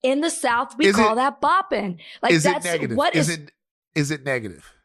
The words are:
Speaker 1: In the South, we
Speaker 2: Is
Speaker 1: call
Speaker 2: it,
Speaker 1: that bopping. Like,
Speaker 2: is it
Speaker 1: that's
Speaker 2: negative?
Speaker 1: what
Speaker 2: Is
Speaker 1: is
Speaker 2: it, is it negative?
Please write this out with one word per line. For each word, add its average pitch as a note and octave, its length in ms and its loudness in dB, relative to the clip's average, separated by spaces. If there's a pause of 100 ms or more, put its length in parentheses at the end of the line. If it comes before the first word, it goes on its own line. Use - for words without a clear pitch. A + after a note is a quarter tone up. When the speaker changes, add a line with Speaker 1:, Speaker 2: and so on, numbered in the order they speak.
Speaker 1:
In C4+ 200 0
the E4 80 0
South, B3 480 -2
we C4+ 80 4
Speaker 2:
Is G3 100 4
Speaker 1:
call A3 160 4
Speaker 2:
it, A3+ 40 0
Speaker 1:
that C#4 240 0
bopping. C#4 580 0 (240)
Like, A#3 100 4
Speaker 2:
is D#3 140 4
it - 60 6
Speaker 1:
that's - 120 -4
Speaker 2:
negative? D3+ 320 -4
Speaker 1:
what - 180 0
Speaker 2:
Is D#3 140 2
Speaker 1:
is E3 100 -4
Speaker 2:
it, D3 140 -20 (420)
is D3 160 -2
it C#3 140 -6
negative? A2 480 -6 (120)